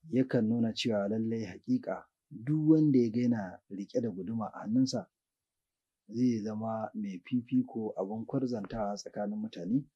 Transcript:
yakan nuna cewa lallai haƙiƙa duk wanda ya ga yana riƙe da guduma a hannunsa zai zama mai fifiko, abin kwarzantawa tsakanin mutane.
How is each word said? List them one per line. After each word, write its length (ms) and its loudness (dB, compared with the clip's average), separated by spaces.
yakan 360 2
nuna 260 2
cewa 340 0
lallai 360 -2
haƙiƙa 580 -4
duk 400 0
wanda 280 8
ya 120 6
ga 100 0
yana 400 0
riƙe 320 -4
da 80 -2
guduma 440 -6
a 120 -12
hannunsa 400 2
zai 340 2
zama 520 -4
mai 300 -6
fifiko, 720 -2
abin 300 -4
kwarzantawa 720 -2
tsakanin 420 -6
mutane. 460 -2